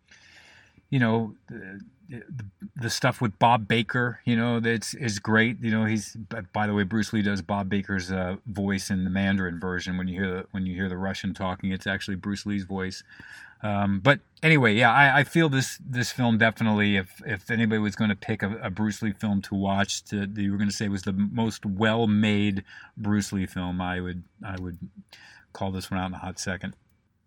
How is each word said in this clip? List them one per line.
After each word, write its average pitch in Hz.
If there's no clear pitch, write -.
you 139
know, 113
uh, 101
the, 117
the 117
stuff -
with 113
Bob 117
Baker, 120
you 120
know, 117
that's, 113
is 104
great. 110
You 117
know, 110
he's, 107
b-, 113
by 107
the 104
way, 104
Bruce 101
Lee 107
does 98
Bob 101
Baker's, 95
uh, 92
voice 98
in 92
the 92
Mandarin 95
version. 90
When 92
you 90
hear 92
the, 92
when 95
you 92
hear 95
the 90
Russian 95
talking, 92
it's 92
actually 98
Bruce 98
Lee's 101
voice. 92
Um, 101
but 135
anyway, 139
yeah, 117
I, 139
I 139
feel 165
this, 135
this 123
film 120
definitely, 107
if, -
if 104
anybody 110
was 107
gonna 107
pick -
a, 107
a 113
Bruce 104
Lee 107
film 101
to -
watch, 98
to, 101
that 104
you 98
were 101
gonna 104
say 104
was 98
the 101
most 107
well-made 104
Bruce 104
Lee 95
film, 90
I 90
would, 90
I 95
would 87
call 98
this 92
one 95
out 92
in 92
a 85
hot 92
second. 95